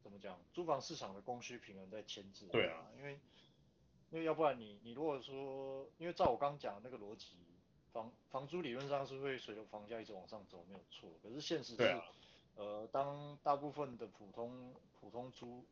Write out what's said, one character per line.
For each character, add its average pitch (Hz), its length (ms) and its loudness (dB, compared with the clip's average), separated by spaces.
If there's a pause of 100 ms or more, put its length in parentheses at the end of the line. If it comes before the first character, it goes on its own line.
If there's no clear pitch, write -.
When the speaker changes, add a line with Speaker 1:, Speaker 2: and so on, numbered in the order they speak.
Speaker 1:
怎 104 80 -14
么 101 80 -14
讲， 95 220 -6 (140)
租 175 100 2
房 147 160 6
市 156 160 -4
场 104 180 -4
的 101 60 -8
供 120 220 -4
需 123 160 -6
平 101 180 -12
衡 95 140 -12
在 107 140 -6
牵 98 280 -8
制 101 140 -14
它。 90 60 -12
Speaker 2:
对 107 160 8
啊。 80 180 -4 (100)
Speaker 1:
因 131 80 -10
为， 143 160 -8 (880)
因 160 80 -4
为 165 60 0
要 160 80 6
不 151 100 6
然 135 160 8
你， 104 240 -12
你 117 100 -8
如 135 120 0
果 143 160 4
说， 135 680 -4 (120)
因 165 80 -4
为 175 80 -2
照 170 160 8
我 117 80 6
刚 143 200 2
讲 110 180 -2
的 101 60 -12
那 123 60 -10
个 127 80 -8
逻 104 180 -8
辑， - 220 -16 (560)
房， 117 180 -4 (200)
房 139 180 -2
租 175 140 0
理 135 100 0
论 139 160 -2
上 139 180 4
是 135 140 -6
会 139 180 2
随 110 160 -6
着 107 120 -8
房 104 200 -8
价 113 140 -4
一 107 40 -6
直 107 100 -10
往 92 120 -8
上 107 200 -8
走， 87 200 -14
没 92 60 -14
有 95 80 -10 (100)
错。 101 200 -12 (120)
可 101 60 -12
是 135 140 -6
现 151 200 2
实 117 100 -8
是， 113 40 -10
Speaker 2:
对 113 140 10
啊。 87 120 4 (540)
Speaker 1:
呃， 104 300 -2
当 147 560 0
大 147 120 8
部 143 160 0
分 139 280 -2
的 113 80 -4
普 98 260 -14
通， 123 420 -6 (240)
普 - 120 -14
通 127 200 -6
租 123 420 -10